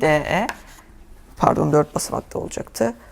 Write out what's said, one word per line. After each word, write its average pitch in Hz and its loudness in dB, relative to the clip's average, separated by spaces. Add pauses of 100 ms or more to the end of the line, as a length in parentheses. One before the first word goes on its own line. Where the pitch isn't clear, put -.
D, 156 2
E. 156 2 (880)
Pardon, 156 2
dört 151 2
basamaklı - -6
olacaktı. - -4 (180)